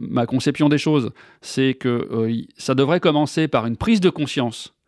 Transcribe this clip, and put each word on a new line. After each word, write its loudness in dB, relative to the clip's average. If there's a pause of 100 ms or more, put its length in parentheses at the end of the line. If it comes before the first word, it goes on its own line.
ma -2
conception 0
des 4
choses, 0 (320)
c'est 0
que, -2
euh, 0
y-, -4
ça -2
devrait 4
commencer 2
par 0
une -4
prise 2
de 4
conscience -4 (140)